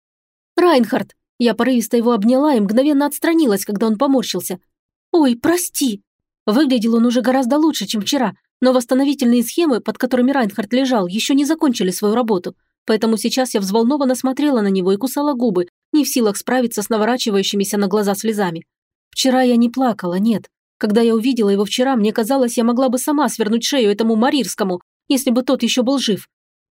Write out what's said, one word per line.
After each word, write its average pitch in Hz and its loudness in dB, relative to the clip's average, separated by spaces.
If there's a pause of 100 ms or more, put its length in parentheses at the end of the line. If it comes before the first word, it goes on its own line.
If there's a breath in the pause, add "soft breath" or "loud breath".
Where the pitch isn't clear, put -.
(560)
"Райнхард!" 269 2 (240)
Я 233 2
порывисто 240 0
его 233 2
обняла 254 2
и 226 2
мгновенно 269 2
отстранилась, 294 0
когда 208 -4
он 214 0
поморщился. 240 -2 (520)
"Ой, 277 2
прости!" 294 -2 (440)
Выглядел 233 2
он 233 4
уже 247 2
гораздо 262 0
лучше, 302 0
чем 208 -4
вчера, 247 -2 (280 soft breath)
но 254 4
восстановительные 254 2
схемы, 269 0
под 208 -8
которыми 254 0
Райнхард 226 -2
лежал, 247 0
ещё 220 -2
не 277 2
закончили 269 0
свою 208 -2
работу. 196 -2 (300)
Поэтому 220 0
сейчас 247 -2
я 214 0
взволнованно 240 0
смотрела 262 0
на 202 0
него 190 0
и 202 2
кусала 285 -2
губы, 208 -2 (240)
не 208 2
в 269 -4
силах 214 0
справиться 233 -2
с - -6
наворачивающимися 208 -2
на 202 0
глаза 202 0
слезами. 196 -4 (440)
Вчера 262 2
я 247 4
не 233 4
плакала, 233 -2
нет. 208 -2 (280)
Когда 214 2
я 233 2
увидела 226 0
его 202 2
вчера, 254 -2
мне 214 2
казалось, 240 0
я 240 2
могла 240 0
бы 247 -2
сама 285 0
свернуть 226 -2
шею 240 0
этому 226 0
Марирскому, 214 -2 (260)
если 269 0
бы 247 2
тот 254 0
ещё 240 0
был 269 0
жив. - -4 (460)